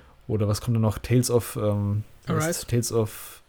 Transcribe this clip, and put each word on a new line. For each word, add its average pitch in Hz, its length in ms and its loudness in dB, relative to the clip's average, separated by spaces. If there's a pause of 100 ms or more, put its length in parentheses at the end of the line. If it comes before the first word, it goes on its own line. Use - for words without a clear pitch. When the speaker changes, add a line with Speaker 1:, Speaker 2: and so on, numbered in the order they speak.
(280)
Speaker 1:
oder 107 200 0
was 104 140 0
kommt 120 140 0
denn 113 60 2
noch? 107 180 2
Tales 123 300 2
of, 120 320 0
ähm, 104 420 0 (240)
Speaker 2:
Arise. 165 400 -2
Speaker 1:
Tales 120 240 0
of - 580 -2